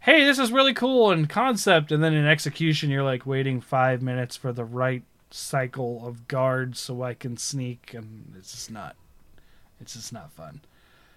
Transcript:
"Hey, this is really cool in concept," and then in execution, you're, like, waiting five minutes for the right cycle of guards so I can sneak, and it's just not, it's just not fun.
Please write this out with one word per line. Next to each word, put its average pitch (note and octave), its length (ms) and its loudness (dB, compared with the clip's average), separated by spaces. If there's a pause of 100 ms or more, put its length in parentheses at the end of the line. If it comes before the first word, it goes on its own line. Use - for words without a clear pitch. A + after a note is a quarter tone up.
"Hey, C#4+ 240 6
this C#4 120 4
is B3 140 2
really C4+ 220 4
cool A#3+ 380 4
in D#3+ 160 2
concept," G3 680 2
and D3+ 100 2
then D#3+ 100 2
in D3+ 120 4
execution, D#3 640 2
you're, C#3 140 0
like, C3 220 -2
waiting C3+ 360 -2
five C3 400 2
minutes B2+ 340 -4
for C3 160 -6
the A#2 140 -6
right B2+ 380 -4 (280)
cycle B2 760 -6
of A#2+ 220 -14
guards C3 520 -2
so B2 240 -10
I B2 100 -6
can A#2+ 240 -10
sneak, B2 560 -8
and A2 440 -18
it's F#2+ 140 -20
just - 200 -16
not, G2 240 -14 (840)
it's - 140 -18
just A2+ 180 -16
not D#2 200 -16
fun. D2+ 300 -20 (560)